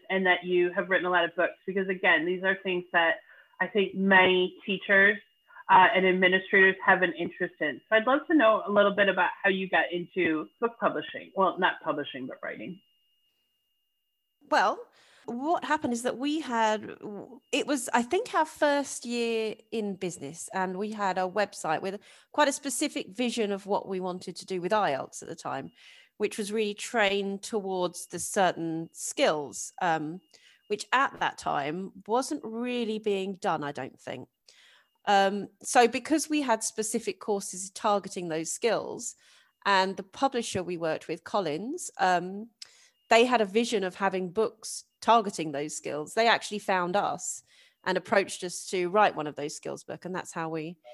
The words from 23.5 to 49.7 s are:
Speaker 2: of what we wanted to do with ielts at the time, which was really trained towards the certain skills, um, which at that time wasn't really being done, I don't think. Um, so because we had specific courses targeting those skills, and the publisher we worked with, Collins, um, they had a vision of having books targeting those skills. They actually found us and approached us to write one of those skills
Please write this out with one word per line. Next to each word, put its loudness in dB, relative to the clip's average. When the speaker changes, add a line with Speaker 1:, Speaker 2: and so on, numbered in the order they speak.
Speaker 2:
of -6
what -2
we -4
wanted -6
to -16
do -6
with -4
ielts 0
at -12
the -12
time, -8
which -2
was -6
really 0
trained 0
towards -4
the -10
certain 0
skills, -2
um, -2
which -4
at 2
that -2
time -4
wasn't -2
really -4
being -2
done, -2
I -4
don't -12
think. -12
Um, 2
so 6
because -2
we 0
had 0
specific -6
courses -6
targeting -2
those -4
skills, -2
and 4
the -10
publisher -2
we -6
worked -2
with, -8
Collins, -4
um, 0
they 8
had 4
a 0
vision 0
of -4
having -2
books -4
targeting 4
those -6
skills. -8
They 2
actually 0
found 0
us -4
and -2
approached 0
us -10
to 0
write 4
one -4
of -8
those -8
skills -10